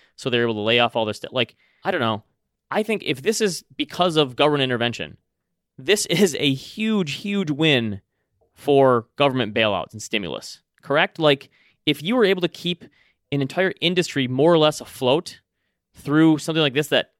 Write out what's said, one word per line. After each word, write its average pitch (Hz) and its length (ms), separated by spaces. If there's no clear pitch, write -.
so - 140
they're 120 140
able 117 100
to 107 60
lay 113 200
off 120 160
all 113 100
their 107 80
st-, - 200
like, 120 220
I 190 80
don't 175 100
know. 113 220
I 196 140
think - 220
if 131 160
this 214 200
is 196 220
because 170 400
of 139 200
government 147 280
intervention, 117 540
this 175 280
is 170 340
a 143 140
huge, 202 600
huge 202 380
win 131 500
for 131 540
government 127 360
bailouts 107 380
and 107 100
stimulus, 90 600
correct? 160 380
Like, 147 300
if 143 160
you 190 140
were 254 80
able 185 180
to 175 60
keep - 380
an 143 100
entire 180 400
industry 160 480
more 143 240
or 165 40
less 151 220
afloat 135 640
through 156 440
something 160 240
like 143 120
this 147 140
that - 320